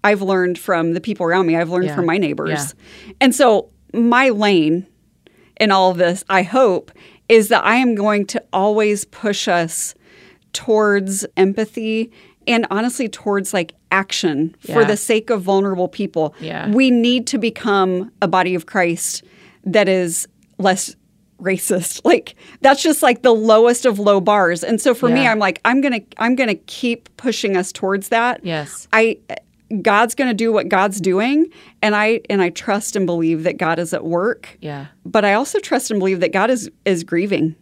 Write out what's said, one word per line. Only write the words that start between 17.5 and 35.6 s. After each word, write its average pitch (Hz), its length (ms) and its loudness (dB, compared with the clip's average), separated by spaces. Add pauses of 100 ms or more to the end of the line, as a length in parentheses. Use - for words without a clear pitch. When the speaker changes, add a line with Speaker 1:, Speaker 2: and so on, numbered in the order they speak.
Speaker 1:
a 202 60 0
body 180 260 0
of 175 140 -4
Christ 175 560 -4 (400)
that 196 260 2
is 180 380 -2 (320)
less 190 360 -2 (460)
racist. 185 600 -4
<laughs> - 40 -6
Like, - 300 2 (260)
that's 277 220 4
just, 320 180 0
like, 254 220 2
the 247 100 6
lowest 226 540 4
of 208 100 0
low 202 240 2
bars. 180 420 2
And 220 160 -2
so 254 140 2
for 240 160 0
me, 262 140 2
Speaker 2:
Yeah. 240 80 2
Speaker 1:
I'm 214 80 0
like, 190 260 -2
I'm 254 160 2
gonna, 247 200 -2 (160)
I'm 240 180 0
gonna 240 200 0
keep - 640 -8
pushing 214 400 -2
us 185 140 -4
towards 196 380 -4
that. 233 360 -2
Speaker 2:
Yes. 156 480 -8
Speaker 1:
I, 226 240 2 (640)
God's 220 320 2
gonna 254 220 0
do 226 180 0
what 190 160 0
God's 196 320 0
doing, 233 460 2 (340)
and 214 140 0
I, 220 340 0
and 196 140 2
I 175 80 0
trust 208 440 -6
and 190 120 0
believe 165 360 -2
that 165 140 -2
God 165 220 -2
is 170 140 -6
at - 120 -6
work. 175 560 -4
Speaker 2:
Yeah. 143 240 -12 (180)
Speaker 1:
But 208 220 0
I 202 80 2
also 262 260 -2
trust - 300 -4